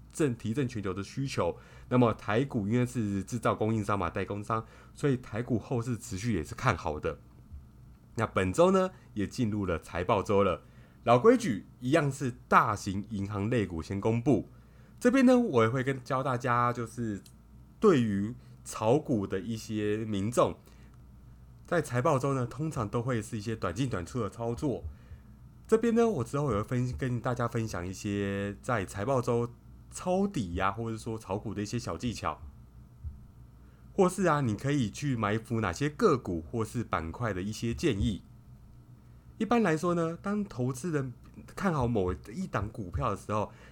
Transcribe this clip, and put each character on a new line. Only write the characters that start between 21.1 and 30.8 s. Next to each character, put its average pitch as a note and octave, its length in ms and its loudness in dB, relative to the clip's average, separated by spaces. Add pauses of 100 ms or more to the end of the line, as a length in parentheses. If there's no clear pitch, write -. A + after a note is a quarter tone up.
在 F3 160 0
财 B2 180 0
报 C#3+ 180 4
周 C#3 140 0
呢， B2+ 140 0
通 D3+ 240 -4
常 A2 180 -4
都 A#2+ 140 -2
会 A#2+ 180 0
是 G#2+ 160 -8
一 G#2 60 -4
些 A2+ 120 -4
短 F#2 200 -4
进 B2 160 0
短 F2 160 -4
出 - 120 -6
的 G2+ 120 -2
操 A#2 240 -4
作。 A2+ 280 -2 (840)
这 A3 80 6
边 A3+ 180 2
呢， A#3 140 6
我 D3+ 160 0
之 C#3+ 140 -4
后 D3 120 0
也 G2+ 60 2
会 G#2 80 0
分-， B2 320 -2
跟 B2 240 -2
大 B2 140 -2
家 A#2+ 120 -2
分 A2+ 220 -2
享 F2+ 180 -6
一 F#2+ 60 -6
些 G2+ 720 -2
在 G#2+ 240 -2
财 G2 180 -6
报 C3 160 2
周 A#2+ 320 0 (380)
抄 F#3 360 0
底 G#2+ 280 -4
呀， F#2+ 180 2
或 A2+ 180 -6